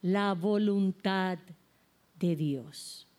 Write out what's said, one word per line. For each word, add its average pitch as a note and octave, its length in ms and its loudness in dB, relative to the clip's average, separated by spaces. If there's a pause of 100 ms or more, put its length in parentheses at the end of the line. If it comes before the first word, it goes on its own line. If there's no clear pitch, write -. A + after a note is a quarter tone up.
la G3 320 2
voluntad F#3+ 1040 0 (800)
de F3 160 2
Dios. D3 720 -6 (120)